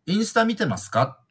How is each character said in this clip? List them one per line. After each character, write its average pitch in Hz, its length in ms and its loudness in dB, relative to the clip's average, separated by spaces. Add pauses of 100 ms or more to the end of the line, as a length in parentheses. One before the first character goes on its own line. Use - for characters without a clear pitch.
「イ 185 120 0
ン 220 60 0
ス - 80 -2
タ 226 120 4
見 226 120 0
て 208 100 -2
ま 101 100 -2
す - 140 -4
か？」 - 300 0 (100)